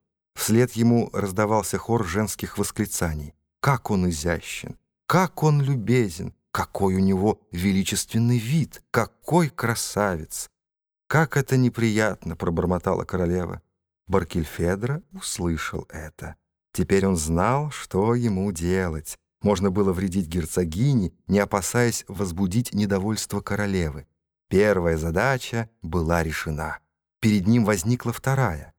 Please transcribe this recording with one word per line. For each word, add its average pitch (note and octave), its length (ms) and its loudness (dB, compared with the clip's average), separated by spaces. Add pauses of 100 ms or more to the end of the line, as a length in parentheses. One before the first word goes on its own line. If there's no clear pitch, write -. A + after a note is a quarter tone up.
(340)
Вслед A#2+ 380 2
ему A#2 400 4
раздавался G2+ 680 0
хор A2+ 280 0
женских G2 520 -4
восклицаний: E2 760 -4 (260)
«Как C3+ 300 0
он F#2 180 2
изящен! E2 680 -4 (280)
Как - 360 0
он D3 180 4
любезен! A2 760 0 (180)
Какой - 420 0
у F#2+ 60 2
него F#2+ 520 2
величественный G2+ 840 0
вид! B2+ 520 -2
Какой D3 600 0
красавец!» G2+ 1000 -2 (580)
«Как D3+ 300 2
это C#3 200 0
неприятно!» A2 800 0
пробормотала F2+ 680 0
королева. F2+ 580 -2 (440)
Баркильфедро F#2+ 960 -2 (100)
услышал F2 800 -4
это. D#2 460 -14 (360)
Теперь F#2+ 340 2
он F#2+ 100 2
знал, G2 540 0
что G#2+ 440 0
ему G#2 380 0
делать. E2+ 680 -2 (240)
Можно G2 280 2
было F#2+ 220 2
вредить F#2 340 -2
герцогине, F2+ 840 0 (140)
не F#2+ 120 2
опасаясь G#2+ 720 0
возбудить G2 680 -2
недовольство G2+ 640 -2
королевы. F#2+ 640 -2 (420)
Первая F#2 480 4
задача A2+ 720 0 (120)
была E2 400 0
решена. D#2 560 -6 (420)
Перед G#2 260 4
ним A#2 180 6
возникла A2 480 0
вторая. A#2 680 -2